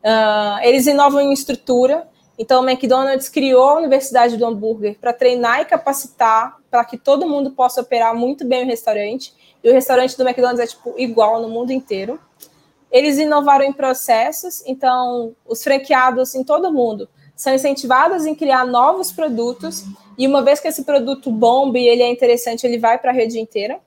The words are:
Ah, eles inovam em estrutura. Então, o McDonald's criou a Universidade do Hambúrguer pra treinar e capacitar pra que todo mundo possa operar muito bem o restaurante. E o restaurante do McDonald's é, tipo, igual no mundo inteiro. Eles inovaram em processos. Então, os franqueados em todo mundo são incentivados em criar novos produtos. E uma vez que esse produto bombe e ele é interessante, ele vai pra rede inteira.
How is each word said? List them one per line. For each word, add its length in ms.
Ah, 580
eles 240
inovam 340
em 120
estrutura. 760
Então, 280
o 40
McDonald's 600
criou 400
a 80
Universidade 600
do 80
Hambúrguer 560
pra 120
treinar 480
e 60
capacitar 920
pra 160
que 140
todo 300
mundo 240
possa 280
operar 320
muito 320
bem 200
o 20
restaurante. 640
E 80
o 20
restaurante 440
do 80
McDonald's 400
é, 20
tipo, 320
igual 420
no 80
mundo 220
inteiro. 500
Eles 280
inovaram 460
em 80
processos. 920
Então, 640
os 160
franqueados 720
em 80
todo 300
mundo 360
são 180
incentivados 720
em 80
criar 320
novos 460
produtos. 720
E 80
uma 160
vez 160
que 80
esse 160
produto 480
bombe 500
e 60
ele 160
é 80
interessante, 560
ele 120
vai 200
pra 140
rede 260
inteira. 480